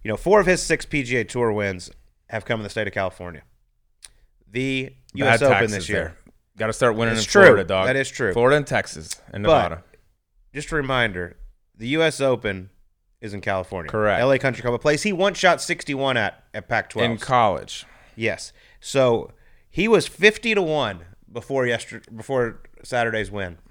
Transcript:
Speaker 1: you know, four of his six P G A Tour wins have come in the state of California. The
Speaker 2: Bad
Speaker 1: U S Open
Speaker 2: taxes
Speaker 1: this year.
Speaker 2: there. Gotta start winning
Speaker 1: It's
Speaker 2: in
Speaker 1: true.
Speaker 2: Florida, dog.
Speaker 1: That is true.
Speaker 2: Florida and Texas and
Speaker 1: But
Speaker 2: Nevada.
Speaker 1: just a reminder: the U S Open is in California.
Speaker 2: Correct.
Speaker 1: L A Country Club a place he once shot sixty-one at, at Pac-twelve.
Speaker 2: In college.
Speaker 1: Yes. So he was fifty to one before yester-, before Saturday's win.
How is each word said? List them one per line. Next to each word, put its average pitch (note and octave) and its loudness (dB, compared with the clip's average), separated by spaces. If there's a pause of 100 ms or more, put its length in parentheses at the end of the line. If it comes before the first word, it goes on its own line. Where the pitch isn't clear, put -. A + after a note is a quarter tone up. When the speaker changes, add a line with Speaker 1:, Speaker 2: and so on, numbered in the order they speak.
Speaker 1:
you G#2 -6
know, G#2+ -4
four G3+ 4
of F3 2
his F3+ 2
six - -2
P D3 -4
G B2 -2
A A#2 0
Tour A#2 -2
wins G2 -4 (380)
have A2 -8
come A2+ -4
in G#2+ -8
the G2+ -10
state G#2+ -4
of G2 -8
California. F2+ -8 (1080)
The C3 -4
Speaker 2:
Bad C3 -14 (220)
Speaker 1:
U C#3 -2
S A#2 4
Open C3+ 6
Speaker 2:
taxes G#2+ 2
Speaker 1:
this F2 -6
year. G2+ 0
Speaker 2:
there. E2 -6 (400)
Gotta A2 -2
start A#2+ 2
winning A2+ 0
Speaker 1:
It's A2 -2
Speaker 2:
in - -6
Speaker 1:
true. G3+ 10
Speaker 2:
Florida, A2+ 8
dog. F#2+ 0
Speaker 1:
That B2+ 2
is C3+ -2
true. G#2 -2
Speaker 2:
Florida B2 4
and D3 -4
Texas - -6 (100)
and G2+ -8
Speaker 1:
But A2 4
Speaker 2:
Nevada. D#2+ -12 (720)
Speaker 1:
just D3 -12
a D#3+ -4
reminder: A#2 -2 (380)
the A2+ -10
U D#3 0
S D#3 0
Open G#2+ -2 (520)
is G#2+ -12
in G2+ -10
California. F#2 -6
Speaker 2:
Correct. G#2+ 0
Speaker 1:
L B2+ 4
A C3 2
Country B2+ -4
Club A#2+ -2
a A#2 -2
place D3+ 0
he G#3 -2
once F#3+ -2
shot E3+ 2
sixty-one C3+ -4
at, G#2 -4 (100)
at G#2 -12
Pac-twelve. A2 -2
Speaker 2:
In A2+ -4
college. G2+ 0 (300)
Speaker 1:
Yes. A2 -6 (280)
So B2 0 (360)
he F#3+ -2
was G#3+ 4
fifty G#3+ 2
to G3+ 2
one C#3+ -2 (320)
before B2+ -2
yester-, A2+ -4 (120)
before A#2 -4 (220)
Saturday's A2 -2
win. F#2+ -8 (140)